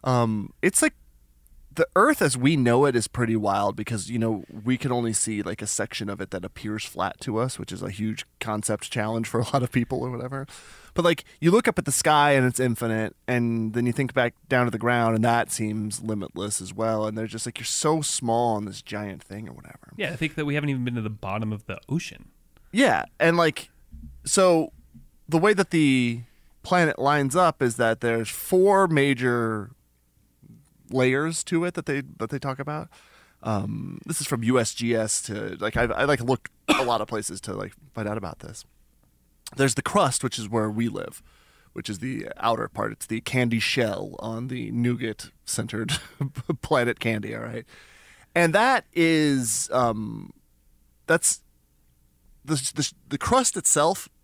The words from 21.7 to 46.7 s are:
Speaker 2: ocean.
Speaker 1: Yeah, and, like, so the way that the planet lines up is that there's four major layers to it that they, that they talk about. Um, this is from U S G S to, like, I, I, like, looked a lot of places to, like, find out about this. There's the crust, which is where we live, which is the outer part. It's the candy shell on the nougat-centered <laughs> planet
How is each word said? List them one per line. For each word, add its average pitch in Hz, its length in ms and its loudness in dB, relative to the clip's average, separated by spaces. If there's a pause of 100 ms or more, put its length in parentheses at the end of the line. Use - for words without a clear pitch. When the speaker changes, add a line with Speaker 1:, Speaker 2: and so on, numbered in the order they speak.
Speaker 2:
ocean. - 400 -8 (420)
Speaker 1:
Yeah, 185 320 4 (160)
and, 165 160 4
like, 165 340 2 (540)
so 180 480 4 (560)
the 160 100 2
way 202 160 6
that 190 180 2
the 131 500 4 (420)
planet 170 340 2
lines 139 380 2
up 175 260 4
is 120 140 2
that 113 240 2
there's 113 300 0
four 190 580 4
major 120 840 2 (1160)
layers 131 540 0
to 170 220 -2
it 180 80 -4
that - 140 -6
they, 143 140 -2 (160)
that 110 120 -6
they 139 100 -6
talk 131 180 -6
about. 151 300 -8 (560)
Um, 107 600 -4
this 160 160 -6
is 139 60 -8
from 117 160 -4
U 127 160 4
S 113 140 0
G 117 220 0
S 110 280 -2
to, 101 360 -8
like, 110 160 -4
I, 117 80 2
I, 117 220 0
like, 139 160 2
looked 123 300 -2 (180)
a 139 160 2
lot 117 160 0
of 110 60 -4
places 107 340 -6
to, 101 120 -10
like, 98 200 -8 (200)
find 107 140 -6
out 107 100 -6
about 92 220 -10
this. - 240 -16 (920)
There's 139 200 2
the 139 60 -2
crust, 156 420 0
which 127 140 -4
is 107 120 -8
where 107 200 0
we 113 200 -2
live, - 320 -10 (520)
which - 160 -10
is 98 100 -8
the 131 280 -8 (100)
outer 113 300 0
part. 107 240 -6
It's - 140 -12
the 113 160 -4
candy 120 380 0
shell 101 600 2
on 113 280 -8
the 120 240 -8
nougat-centered 117 1300 -2 (280)
<laughs> - 340 -6
planet 123 380 2